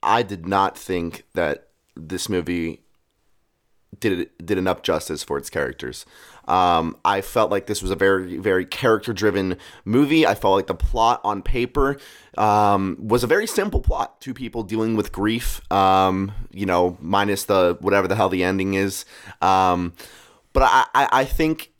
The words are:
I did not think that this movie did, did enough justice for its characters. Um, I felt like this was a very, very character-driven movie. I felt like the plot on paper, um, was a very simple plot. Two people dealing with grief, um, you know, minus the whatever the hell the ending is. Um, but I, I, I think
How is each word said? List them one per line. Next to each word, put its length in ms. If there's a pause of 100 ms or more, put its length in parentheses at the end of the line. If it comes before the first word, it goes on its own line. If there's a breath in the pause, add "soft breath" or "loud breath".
I 220
did 240
not 300
think 480 (100)
that 320 (280)
this 340
movie 520 (1160)
did, 300 (140)
did 140
enough 240
justice 420
for 140
its 120
characters. 560 (420 loud breath)
Um, 580
I 160
felt 300
like 160
this 140
was 100
a 40
very, 420
very 280
character-driven 920 (280 loud breath)
movie. 400
I 80
felt 220
like 120
the 80
plot 480
on 200
paper, 540 (400 loud breath)
um, 600
was 240
a 40
very 180
simple 360
plot. 400
Two 120
people 300
dealing 320
with 160
grief, 500 (100)
um, 600 (200)
you 140
know, 360
minus 440
the 360
whatever 260
the 80
hell 140
the 140
ending 320
is. 300 (360 loud breath)
Um, 520 (600 loud breath)
but 100
I, 220 (100)
I, 120 (140)
I 40
think 540